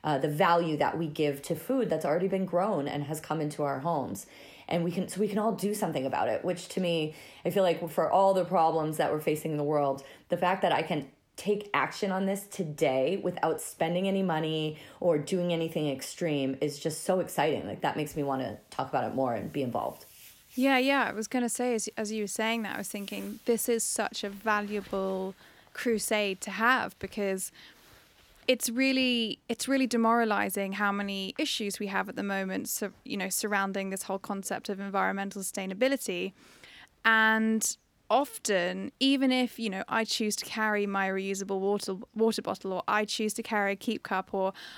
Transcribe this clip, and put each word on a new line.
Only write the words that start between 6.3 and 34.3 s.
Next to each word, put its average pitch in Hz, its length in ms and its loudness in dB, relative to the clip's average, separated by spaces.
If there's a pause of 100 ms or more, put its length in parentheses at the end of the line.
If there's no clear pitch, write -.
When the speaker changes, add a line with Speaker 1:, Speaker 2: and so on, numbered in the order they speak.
Speaker 1:
which 175 260 -4
to - 120 -2
me, 165 340 0 (300)
I 170 40 2
feel 190 140 2
like 170 260 2
for 156 200 0
all 196 240 6
the 185 120 4
problems 160 520 2
that 156 140 2
we're 151 100 0
facing 151 300 0
in 151 60 -2
the 147 60 0
world, 143 400 2 (260)
the 175 80 2
fact 185 240 2
that 175 100 4
I 143 120 2
can 151 260 -2 (260)
take 208 380 -2
action 143 380 0
on 190 160 0
this 196 200 -2
today 151 760 2
without 160 360 0
spending 175 480 0
any 196 140 2
money 160 560 0 (220)
or 170 180 4
doing 175 340 0
anything 160 380 0
extreme 135 720 -2
is 147 180 -2
just 156 240 -4
so 185 160 2
exciting. 151 460 0
Like, 101 160 -8
that 151 160 -2
makes 147 180 -4
me 156 60 -2
wanna 131 380 -4 (100)
talk 135 200 -6
about 127 140 0
it 131 120 -4
more 131 180 2
and 110 180 -4
be 143 120 -2
involved. - 420 -4 (500)
Speaker 2:
Yeah, 262 220 4
yeah. 269 260 4
I - 80 -2
was 214 160 -6
gonna 247 220 0
say, 247 240 -2
as, 220 240 -2
as 214 140 -4
you 214 120 -2
were 202 40 -4
saying 220 340 -2
that, 208 140 -4
I - 20 -6
was 196 100 -6
thinking, 202 580 -8
this 233 220 2
is 233 160 2
such - 400 -2
a 202 60 -4
valuable 202 1040 -2 (400)
crusade 208 680 0
to 202 100 -8
have, 226 480 2
because 190 520 -4 (960)
it's 254 220 2
really, 254 680 2 (100)
it's - 180 -4
really 269 200 4
demoralizing 214 840 2
how 202 180 2
many 196 480 -2
issues 220 400 -2
we 208 80 -4
have 190 220 -2
at - 60 -10
the 202 80 -6
moment, 190 460 -4
so, 196 220 -4 (120)
you - 140 -6
know, 190 120 -4
surrounding 196 600 -2
this 190 140 -6
whole 196 160 -4
concept - 500 -6